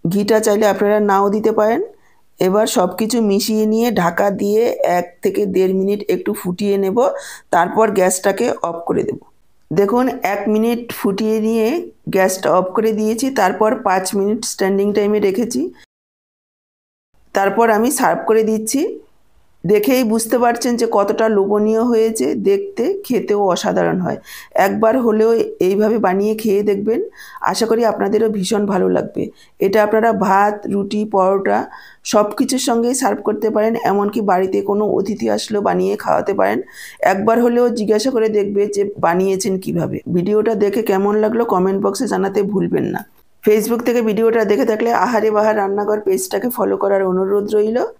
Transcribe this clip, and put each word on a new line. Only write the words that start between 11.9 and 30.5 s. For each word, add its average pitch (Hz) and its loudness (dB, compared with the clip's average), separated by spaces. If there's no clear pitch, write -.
গ্যাসটা 190 0
অফ 185 0
করে 220 0
দিয়েছি। 214 -2
তারপর 196 2
পাঁচ 190 0
মিনিট 208 0
স্ট্যান্ডিং 196 0
টাইমে 208 0
রেখেছি। 226 -2
তারপর 196 2
আমি 220 2
সার্ভ 170 0
করে 220 4
দিচ্ছি। 220 -2
দেখেই 214 4
বুঝতে 220 0
পারছেন 240 2
যে 226 0
কতটা 220 2
লোভনীয় 208 2
হয়েছে 226 2
দেখতে, 202 0
খেতেও 208 0
অসাধারণ 175 0
হয়। - -4
একবার 220 2
হলেও 220 2
এইভাবে 208 2
বানিয়ে 202 0
খেয়ে 208 0
দেখবেন, 208 -2
আশা 190 0
করি 226 0
আপনাদেরও 214 0
ভীষণ 202 -2
ভালো 190 0
লাগবে। - -2
এটা 196 2
আপনারা 220 2
ভাত, 208 2